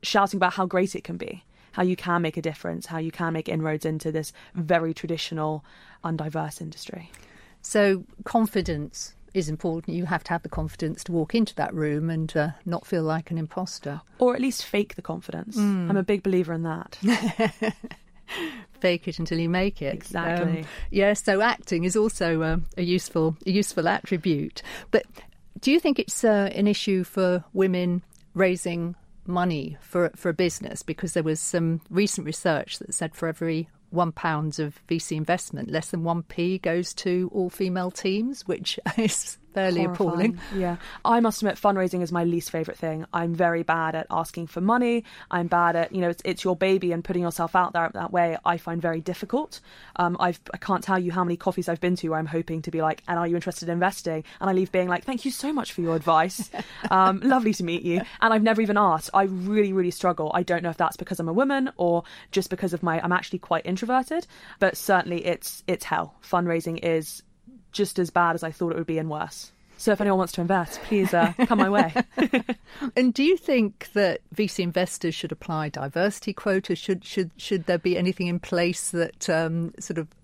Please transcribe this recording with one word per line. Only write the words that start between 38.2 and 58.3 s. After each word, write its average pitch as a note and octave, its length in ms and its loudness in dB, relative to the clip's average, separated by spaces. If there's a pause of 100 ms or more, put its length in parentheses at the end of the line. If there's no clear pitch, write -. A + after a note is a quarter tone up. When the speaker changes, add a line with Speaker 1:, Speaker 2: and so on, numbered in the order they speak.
Speaker 2:
which - 320 -4 (100)
<laughs> - 80 -2
is - 400 0 (160)
fairly F#3 300 2
Speaker 1:
Horrifying. F3 280 2
Speaker 2:
appalling. F3 300 2 (140)
Speaker 1:
Yeah. F3+ 220 -2 (280)
I A#3 140 6
must A3+ 240 2
admit, G#3 140 2
fundraising F#3 460 2
is E3 100 -4
my F3 100 0
least E3+ 300 0
favourite D#3+ 260 -4
thing. D#3+ 340 -4
I'm E3+ 220 0
very E3+ 300 2
bad D#3+ 320 0
at D#3+ 120 -6
asking E3 380 -4
for E3+ 140 -8
money. A#3 420 4 (260)
I'm F3 200 0
bad E3+ 260 4
at, E3 180 0
you F#3+ 80 -2
know, F3 80 2
it's, E3+ 160 -4
it's F3 200 -4
your F#3 100 2
baby, F#3+ 380 2
and E3+ 100 -2
putting F3+ 200 -2
yourself E3+ 340 -2
out F3+ 160 2
there E3 200 0
that F3 200 -6
way E3+ 320 2
I E3+ 140 2
find E3+ 220 -6
very E3 200 -2
difficult. G#3+ 580 -4 (380)
Um, F3 240 2
I've, F3+ 200 0 (140)
I - 20 -10
can't F#3 280 -2
tell F#3+ 160 2
you F3 100 -2
how F3+ 140 0
many F3 120 0
coffees F3+ 320 -2
I've E3+ 120 -2
been F3+ 160 2
to E3 140 -4
where D#3 100 0
I'm D#3+ 60 -4
hoping E3 360 -4
to E3 80 -6
be D#3+ 100 -2
like, D#3 280 0
"And F3 100 0
are E3+ 80 0
you E3+ 80 2
interested E3+ 340 -4
in E3+ 40 -2
investing?" F3 500 0 (180)
And F#3+ 80 0
I G3 40 4
leave F#3 180 2
being F#3 180 2
like, F3+ 140 0
"Thank B3+ 220 -6
you C4+ 80 -2
so C#4+ 200 -4
much C#4+ 200 -4
for - 80 -6
your E3 160 2
advice. E3 580 2
Speaker 2:
<laughs> - 60 -8 (320)
Speaker 1:
Um, F#3+ 280 6
lovely A#3+ 340 4
to F#3 100 -4
meet E3+ 180 -2
you." F3 200 0 (180)
And A3+ 120 6